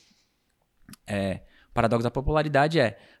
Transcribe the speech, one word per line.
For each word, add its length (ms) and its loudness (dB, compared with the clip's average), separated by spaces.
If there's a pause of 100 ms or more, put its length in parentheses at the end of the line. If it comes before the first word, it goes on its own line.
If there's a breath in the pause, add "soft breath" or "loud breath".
(1040 soft breath)
É, 360 -4 (280 soft breath)
o 40 -20
paradoxo 300 2
da 80 -2
popularidade 680 0
é, 180 2 (240 loud breath)